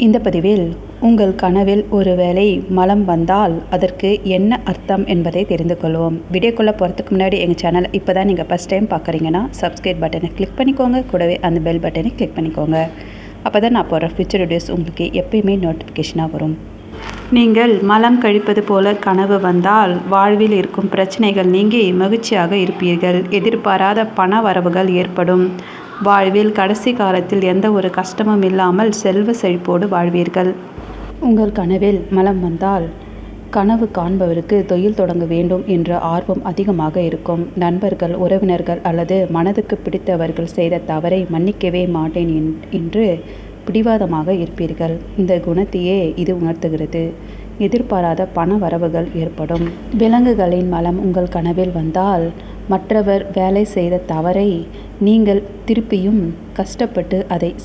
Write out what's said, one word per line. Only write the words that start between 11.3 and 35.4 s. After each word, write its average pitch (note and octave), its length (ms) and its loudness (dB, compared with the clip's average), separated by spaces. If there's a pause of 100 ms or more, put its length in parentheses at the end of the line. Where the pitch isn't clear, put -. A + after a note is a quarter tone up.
அந்த E3 180 2
பெல் E3+ 180 0
பட்டனை E3 360 -2
கிளிக் E3+ 180 -4
பண்ணிக்கோங்க. D#3+ 400 -2 (720)
அப்பதான் A3+ 300 2
நான் F3 140 -2
போடுற E3 220 0
ஃபியூச்சர் F#3 300 -2
வீடியோஸ் E3+ 320 -2
உங்களுக்கு E3+ 300 -4 (160)
எப்பயுமே G3+ 340 0 (100)
நோட்டிஃபிகேஷனா D#3+ 600 -4 (100)
வரும். D#3 200 -2 (840)
நீங்கள் A3+ 360 6 (180)
மலம் A#3 320 6
கழிப்பது G#3 460 2
போல G3+ 260 4 (100)
கனவு G3 300 4 (120)
வந்தால் F3+ 460 4 (200)
வாழ்வில் G#3 480 4
இருக்கும் G3 340 -2
பிரச்சனைகள் F#3+ 640 2
நீங்கி G#3+ 260 4 (180)
மகிழ்ச்சியாக G3 500 0 (120)
இருப்பீர்கள். F3+ 560 0 (200)
எதிர்பாராத G#3 680 0 (100)
பண G3 300 2
வரவுகள் F3+ 420 2 (120)
ஏற்படும். F3+ 440 2 (600)
வாழ்வில் G3+ 520 4
கடைசி G#3 320 0 (100)
காலத்தில் F#3 500 0
எந்த G3 160 2 (120)
ஒரு F#3 180 0
கஷ்டமும் G3+ 520 0
இல்லாமல் F#3+ 420 4 (100)
செல்வ G3+ 400 2
செழிப்போடு F3+ 520 0
வாழ்வீர்கள். F3 580 2 (800)
உங்கள் G#3+ 300 4
கனவில் F#3+ 420 2 (160)
மலம் F#3+ 300 2
வந்தால் F3 400 -2 (720)
கனவு A3 300 2 (120)
காண்பவருக்கு F3 600 0 (120)
தொழில் F#3+ 300 0
தொடங்க F3 340 0
வேண்டும் F3 300 0 (120)